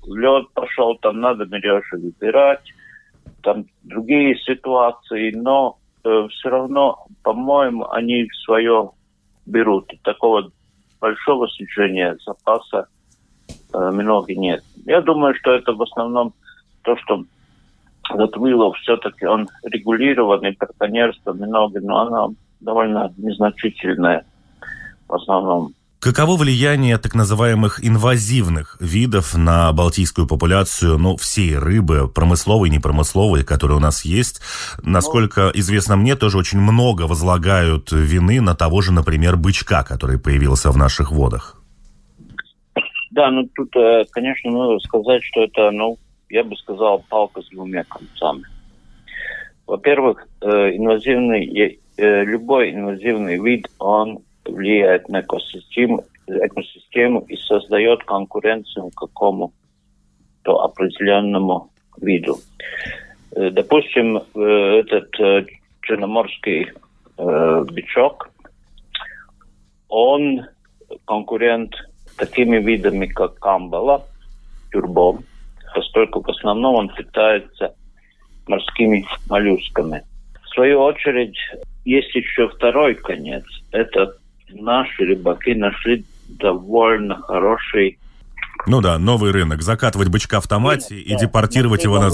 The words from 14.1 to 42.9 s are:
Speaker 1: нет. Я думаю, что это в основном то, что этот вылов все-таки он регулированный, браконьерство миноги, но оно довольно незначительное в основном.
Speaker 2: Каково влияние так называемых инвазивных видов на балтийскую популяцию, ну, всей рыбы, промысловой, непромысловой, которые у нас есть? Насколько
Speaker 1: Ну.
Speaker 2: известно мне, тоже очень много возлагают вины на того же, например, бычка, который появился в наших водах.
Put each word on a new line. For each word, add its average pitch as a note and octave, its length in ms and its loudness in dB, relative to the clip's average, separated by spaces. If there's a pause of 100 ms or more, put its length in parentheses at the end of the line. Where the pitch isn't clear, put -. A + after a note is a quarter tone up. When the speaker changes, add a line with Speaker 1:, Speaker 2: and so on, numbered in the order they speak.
Speaker 1:
нет. F2+ 300 -4 (220)
Я E3+ 160 2
думаю, D3 340 0
что - 160 0
это B2 220 0
в G#2+ 80 -6
основном A#2+ 520 -4 (480)
то, A#2 160 -2
что F#2+ 260 -6 (840)
этот G#2 280 0
вылов A#2 400 2
все-таки G#2+ 500 -4
он G#2+ 200 0 (160)
регулированный, A2 960 0
браконьерство G#2+ 760 -4
миноги, G#2 440 -2
но G2+ 220 -2
оно A2+ 340 -2 (280)
довольно G#2+ 560 -2
незначительное G2 1040 -2 (840)
в - 60 -8
основном. F2+ 600 -2 (260)
Speaker 2:
Каково D3+ 380 2
влияние C3+ 640 2
так - 160 -4
называемых A2 680 2
инвазивных A2 960 0
видов G2 560 0
на E2 380 4
балтийскую E2+ 540 2
популяцию, E2+ 720 2
ну, F2+ 180 2
всей E2+ 400 -2
рыбы, D#2 500 2
промысловой, F2 640 2
непромысловой, D2+ 720 2
которые D2 340 2
у C#2+ 40 4
нас D2+ 240 0
есть? F#2 340 -2 (440)
Насколько G2+ 600 2
Speaker 1:
Ну. F#2+ 140 0
Speaker 2:
известно G2 360 2
мне, A#2+ 200 4
тоже G#2 220 0
очень F#2+ 220 0
много G#2+ 480 4
возлагают E2+ 840 2
вины F2 500 4
на F#2 140 4
того E2+ 260 2
же, F2+ 120 2
например, E2 440 2
бычка, E2+ 460 0
который B1+ 360 -2
появился C#2 520 2
в B1+ 60 4
наших C#2+ 340 2
водах. B1+ 480 -2 (1500)